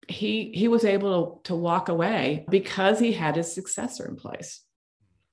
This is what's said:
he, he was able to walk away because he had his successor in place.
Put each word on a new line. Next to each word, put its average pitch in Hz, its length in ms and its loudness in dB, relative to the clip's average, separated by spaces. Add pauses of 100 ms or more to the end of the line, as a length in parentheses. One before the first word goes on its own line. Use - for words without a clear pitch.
he, 208 460 -4
he 202 140 2
was 233 160 4
able 196 640 2
to 180 100 -4
walk 170 340 0
away 165 600 0
because 196 500 2
he 233 140 4
had 160 240 0
his 165 160 -4
successor - 540 -8
in - 80 -10
place. - 460 -14 (720)